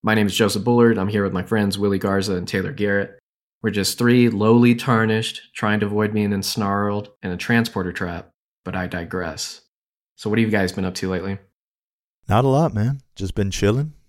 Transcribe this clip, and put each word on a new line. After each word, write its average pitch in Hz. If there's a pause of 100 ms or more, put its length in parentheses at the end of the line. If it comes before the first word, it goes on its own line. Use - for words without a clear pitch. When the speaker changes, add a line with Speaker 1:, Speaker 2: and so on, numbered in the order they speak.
Speaker 1:
My 110
name 107
is 90
Joseph 104
Bullard. 117
I'm 95
here 101
with 98
my 90
friends 101
Willie 101
Garza 98
and 90
Taylor 95
Garrett. 101 (440)
We're 110
just 98
three 120
lowly 113
tarnished, 110 (140)
trying 107
to 104
avoid 104
being 104
ensnarled 101 (140)
in 92
a 90
transporter 104
trap, 87 (360)
but 92
I 92
digress. 85 (560)
So 110
what 110
have 113
you 107
guys 95
been 95
up 92
to 95
lately? 95 (920)
Speaker 2:
Not 113
a 139
lot, 135
man. 120 (140)
Just 98
been 98
chilling. 127 (160)